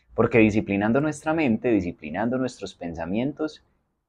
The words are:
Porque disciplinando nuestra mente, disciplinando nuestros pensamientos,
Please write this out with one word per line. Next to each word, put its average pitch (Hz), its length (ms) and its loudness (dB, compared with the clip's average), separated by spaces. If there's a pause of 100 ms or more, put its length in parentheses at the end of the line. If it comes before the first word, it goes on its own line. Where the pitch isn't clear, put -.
(140)
Porque 117 220 2
disciplinando 107 640 4
nuestra 156 320 -2
mente, 123 360 0
disciplinando 95 680 -2
nuestros 123 380 -8
pensamientos, 101 840 -6 (480)